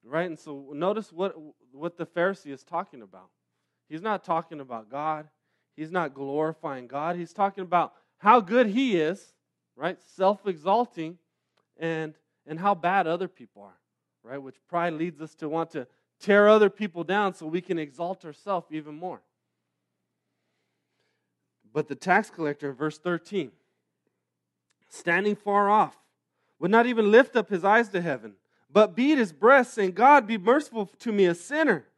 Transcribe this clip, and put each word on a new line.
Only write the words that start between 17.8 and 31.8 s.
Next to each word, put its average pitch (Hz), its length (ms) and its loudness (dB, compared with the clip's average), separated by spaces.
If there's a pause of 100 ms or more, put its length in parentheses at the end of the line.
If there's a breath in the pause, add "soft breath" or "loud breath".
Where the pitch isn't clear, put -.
ourselves 170 480 -8
even 151 240 -12
more. 160 260 -14 (2500)
But 151 160 -6
the 139 60 -8
tax 185 340 0
collector 147 400 -8
in 131 60 -12
verse 151 220 -6
thirteen, 170 540 -6 (1400)
standing 196 460 -2
far 202 340 0
off, 208 280 2 (600)
would 175 120 -2
not 233 160 6
even 220 240 2
lift 247 240 6
up 220 140 -2
his 175 140 -4
eyes 214 260 4
to 190 120 -4
heaven, 120 320 -8 (360)
but 190 260 4
beat 277 220 2
his 208 140 0
breast, 247 440 4
saying, 190 160 -2
"God, 254 340 6
be 226 120 -4
merciful 226 500 0 (120)
to 233 120 -6
me, 202 140 4
a 170 100 2
sinner." 269 500 -2 (120)